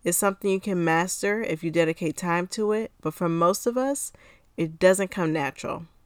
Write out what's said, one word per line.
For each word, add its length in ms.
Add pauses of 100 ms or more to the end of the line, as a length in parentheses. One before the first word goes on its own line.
It's 140
something 340
you 80
can 240
master 580
if 220
you 80
dedicate 460
time 300
to 260
it, 260
but 140
for 160
most 360
of 120
us, 340 (460)
it 220
doesn't 320
come 200
natural. 540 (200)